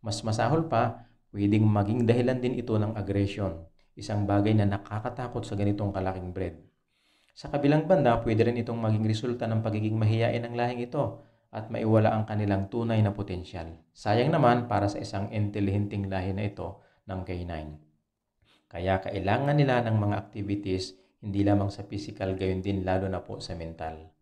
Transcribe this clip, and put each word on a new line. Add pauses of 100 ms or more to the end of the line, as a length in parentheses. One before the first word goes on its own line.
Mas
masahol
pa, (240)
pwedeng
maging
dahilan
din
ito
ng
aggression, (320)
isang
bagay
na
nakakatakot
sa
ganitong
kalaking
breed. (760)
Sa
kabilang
banda,
pwede
rin
itong
maging
resulta
ng
pagiging
mahiyain
ng
lahing
ito (240)
at
maiwala
ang
kanilang
tunay
na
potensyal.
Sayang
naman
para
sa
isang
intelihenteng
lahi
na
ito (240)
ng
K
nine. (960)
Kaya
kailangan
nila
ng
mga (140)
activities, (320)
hindi
lamang
sa
physical,
gayon
din
lalo
na
po
sa
mental.